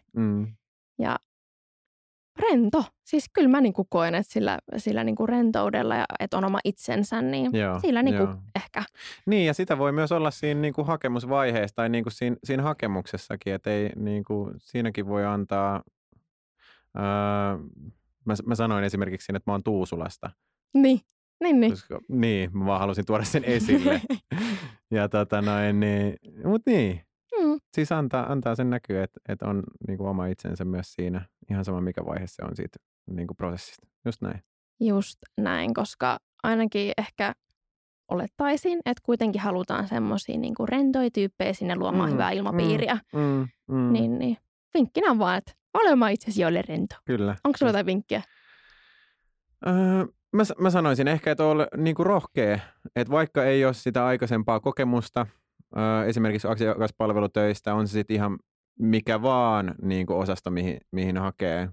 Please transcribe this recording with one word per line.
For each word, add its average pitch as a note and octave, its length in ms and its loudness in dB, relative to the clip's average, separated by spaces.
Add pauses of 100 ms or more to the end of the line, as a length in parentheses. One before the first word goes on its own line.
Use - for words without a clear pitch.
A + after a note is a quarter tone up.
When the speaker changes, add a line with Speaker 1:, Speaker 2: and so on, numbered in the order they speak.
(160)
Speaker 1:
Mm. G#2+ 320 0 (520)
Speaker 2:
Ja - 200 -2 (1200)
rento. C4 460 4 (180)
Siis D4+ 300 0
kyllä C#4+ 160 6
mä C#4 120 6
niinku G3 280 2
koen, E3 260 2
että G3+ 180 -2
sillä, G3+ 260 0 (180)
sillä G#3+ 260 -2
niinku A3 240 -2
rentoudella A3+ 680 2
ja A#2 100 -2 (140)
että - 180 -4
on F#3+ 80 0
oma G3 180 -2
itsensä, G#3 580 -4
niin B3+ 340 -2
Speaker 1:
Joo, F#2+ 240 0
Speaker 2:
sillä A#3 240 0
niinku G3+ 200 2
Speaker 1:
joo. F#3+ 120 -2 (200)
Speaker 2:
ehkä. G#3 280 -6 (420)
Speaker 1:
Niin, G3 220 4
ja D3 60 2
sitä F3+ 240 0
voi C#3+ 140 2
myös D3+ 200 0
olla D#3 200 2
siinä D3 300 -2
niinku D3+ 220 -2
hakemusvaiheessa B2 920 0
tai A2+ 140 0
niinku A#2 200 0
siinä, A#2+ 340 -2
siinä C3+ 200 -2
hakemuksessakin, G2 880 -4
et - 140 -6
ei G#2 280 0
niinku, G#2 640 -4
siinäkin G#2+ 500 -4
voi G2+ 180 0
antaa, G2 580 -2 (1120)
öö, G2+ 60 -4 (1200)
mä G#2+ 100 0
s-, - 100 -6
mä A#2 100 -2
sanoin A2 280 0
esimerkiksi G2 420 -4
siinä, G2 120 -4
että G2+ 140 -4
mä - 20 0
oon G2 100 -4
Tuusulasta. F2+ 680 -4 (440)
Speaker 2:
Niin, C4 260 6 (440)
niin, D4+ 160 6
niin. A3+ 120 6
Speaker 1:
Koska, - 280 -10 (100)
niin, G2+ 480 2
mä G2 80 0
vaan G2 140 2
halusin G2 260 0
tuoda G#2+ 180 2
sen C#3 200 0
esille. C4 580 2
Speaker 2:
<laughs> G3 880 -6
Speaker 1:
Ja G#2 180 0
tota G#2 320 0
noin, G#2 380 2
niin, G#2 360 0 (300)
mut G#3+ 200 0
niin. G#2+ 360 2 (400)
Speaker 2:
Mm. D4+ 180 2 (140)
Speaker 1:
Siis D3+ 180 -2
antaa, C3+ 400 -2
antaa B2 240 -2
sen B2+ 140 0
näkyä, G2+ 340 -2
et, - 80 -6 (180)
et G#2 120 -8
on G2+ 220 -2 (240)
niinku G2 200 -6
oma F#2 180 -2
itsensä F2+ 400 -6
myös F2+ 280 -6
siinä, F2+ 320 -4 (240)
ihan G2 160 -2
sama F#2 160 -4
mikä F2 240 -4
vaihe F#2 220 -6
se - 180 -14
on - 100 -8
siitä - 240 -10 (320)
niinku F2 220 -6
prosessista. - 540 -8 (180)
Just A#2 160 -6
näin. - 220 -8 (360)
Speaker 2:
Just G3+ 380 -2 (200)
näin, F#3 360 -2
koska - 460 -2 (240)
ainakin G#3+ 540 0
ehkä G#3 360 -4 (760)
olettaisin, C#4+ 760 -2
että A#3+ 180 -2
kuitenkin A3 380 0
halutaan F#3+ 460 -2
semmosia G#3+ 500 -2
niinku - 280 -4
rentoja C4 460 2
tyyppejä F#3+ 420 -2
sinne F3+ 220 -4
luomaan F3+ 340 0
Speaker 1:
Mm, C#3+ 40 0
Speaker 2:
hyvää B2+ 180 0
Speaker 1:
mm, G3 60 -2
Speaker 2:
ilmapiiriä. F3 600 0 (160)
Speaker 1:
mm, C#3 340 0 (280)
mm. B2 180 4
Speaker 2:
Niin, A#2 260 2
niin. B3 180 0 (360)
Vinkkinä E4+ 380 2
on A3+ 80 2
vaan, F3+ 180 2
että - 140 -10 (220)
ole G4+ 200 4
oma A#3 160 6
itsesi, G3+ 360 0
ole E3 160 2
rento. F3+ 340 -6 (100)
Speaker 1:
Kyllä. G2+ 380 0
Speaker 2:
Onks C#4 160 0
sulla B3+ 100 4
Speaker 1:
Kyllä. G3+ 100 2
Speaker 2:
jotain F3+ 60 -2
vinkkiä? G3 360 -2 (1500)
Speaker 1:
Öö, F#3 380 2 (280)
mä G#3+ 100 4
s-, - 160 -2
mä F#3 100 4
sanoisin C#3+ 380 4
ehkä, D#3 240 2
että D#3 140 2
ole D3+ 220 4 (100)
niinku D#3+ 260 2
rohkea, C3 560 2 (360)
että B2 160 0
vaikka D3 340 2
ei C3+ 200 4
oo C3 80 4
sitä B2 320 0
aikaisempaa A#2 540 2
kokemusta, B2 680 0 (500)
ö, A2 280 2
esimerkiksi G#2+ 420 0
asiakaspalvelutöistä, G#2+ 1300 0
on G#2+ 120 0
se G2 40 -8
sit G#2+ 200 -2
ihan G#2 260 0 (420)
mikä A2 420 2
vaan A#2 600 2
niinku F#2 380 0
osasto, F#2 320 -4
mihin, F2 260 -2 (140)
mihin F#2 260 -2
hakee F#2 560 -4